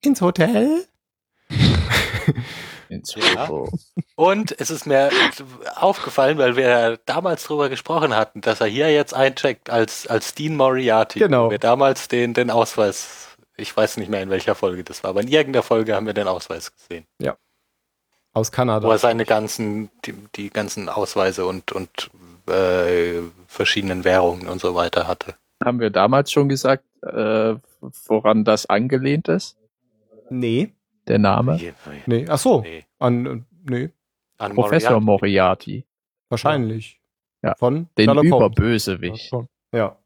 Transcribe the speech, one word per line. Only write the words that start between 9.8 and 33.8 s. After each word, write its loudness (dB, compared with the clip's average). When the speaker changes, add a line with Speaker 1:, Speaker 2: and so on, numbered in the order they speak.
Speaker 3:
als -4
Dean -6
Moriarty. 2
Speaker 1:
Genau. 4
Speaker 3:
Wir -2
damals 2
den, 0
den 0
Ausweis, -2
ich -10
weiß 0
nicht -8
mehr, -4
in -10
welcher -2
Folge -4
das -16
war, -4
aber -2
in -4
irgendeiner 2
Folge 0
haben -2
wir -4
den -2
Ausweis -8
gesehen. -16
Speaker 1:
Ja. -4
Aus -2
Kanada. 0
Speaker 3:
Wo 4
er 4
seine 2
ganzen, -4
die, -10
die -12
ganzen -8
Ausweise -2
und, -8
und, -10
äh, 0
verschiedenen -2
Währungen 2
und -8
so -2
weiter -2
hatte. -8
Speaker 2:
Haben 0
wir 0
damals 2
schon 2
gesagt, 0
äh, 0
woran 4
das 2
angelehnt 0
ist? -2
Speaker 1:
Nee. -2
Speaker 2:
Der 2
Name? 2
Speaker 3:
Je-, -8
Speaker 1:
Nee, 0
ach 0
so. 2
Speaker 3:
Nee. -12
Speaker 1:
An, 0
äh, -8
nee. -4